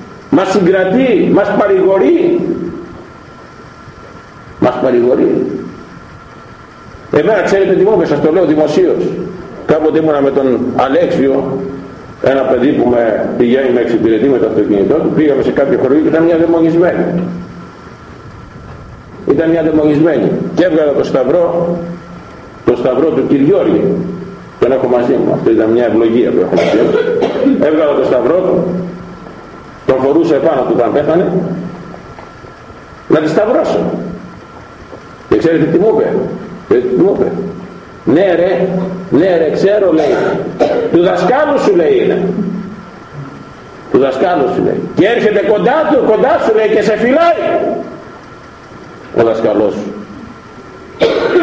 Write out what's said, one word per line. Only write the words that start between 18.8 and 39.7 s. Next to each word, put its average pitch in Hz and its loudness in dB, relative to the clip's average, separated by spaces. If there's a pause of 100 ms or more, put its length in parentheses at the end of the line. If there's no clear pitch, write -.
Ήταν 160 2
μια 165 2
δαιμονισμένη. 151 2 (240)
Και 170 2
έβγαλα 156 2
το 151 0
σταυρό, 170 0 (880)
το 123 2
σταυρό 127 0
του 131 0
Κυριώργη. 139 2 (800)
Τον 120 4
έχω 131 0
μαζί 120 2
μου. 120 0
Αυτό - 0
ήταν 110 4
μια 117 4
ευλογία 113 2
που 113 0
έχω 92 0
μαζί 104 2
μου. - 2 (760)
Έβγαλα 156 2
το 131 2
σταυρό 127 2
του, 127 0 (1300)
τον 131 2
φορούσα 151 2
επάνω 139 2
του 113 -2
όταν 117 0
πέθανε, 160 0 (1800)
να 151 2
τη 156 0
σταυρώσω. - 0 (1500)
Και - 2
ξέρετε 160 2
τι 160 2
μου 214 2
είπε; - 0 (680)
Ε, 120 4
τι 123 0
μου - 2
είπε; - -2 (720)
«Ναι, 175 2
ρε, 175 0 (420)
ναι, 175 2
ρε, 160 2
ξέρω», 190 2